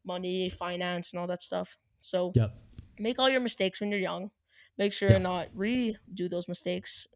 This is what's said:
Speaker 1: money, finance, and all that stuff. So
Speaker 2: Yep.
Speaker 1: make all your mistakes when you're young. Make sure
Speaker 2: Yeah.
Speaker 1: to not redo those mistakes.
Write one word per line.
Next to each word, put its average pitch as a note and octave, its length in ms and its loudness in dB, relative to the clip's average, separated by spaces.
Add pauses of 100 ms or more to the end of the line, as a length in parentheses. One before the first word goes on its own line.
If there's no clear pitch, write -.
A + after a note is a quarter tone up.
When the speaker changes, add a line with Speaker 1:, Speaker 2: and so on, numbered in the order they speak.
Speaker 1:
money, F#3 460 -2
finance, F3+ 640 -4
and F3 80 -4
all F3 80 -4
that F3+ 140 -4
stuff. - 360 -6 (220)
So F3+ 340 0
Speaker 2:
Yep. A2 180 6 (460)
Speaker 1:
make A3+ 200 -2
all C4 120 6
your C4 100 4
mistakes G3+ 400 0
when G#3 100 -2
you're G3+ 100 0
young. F#3 300 -4 (480)
Make G3+ 140 2
sure G3 180 4
Speaker 2:
Yeah. F#3+ 80 10
Speaker 1:
to F#3 40 0
not F3+ 320 -2
redo G#3+ 760 -2
those F3 180 -4
mistakes. F3+ 680 -4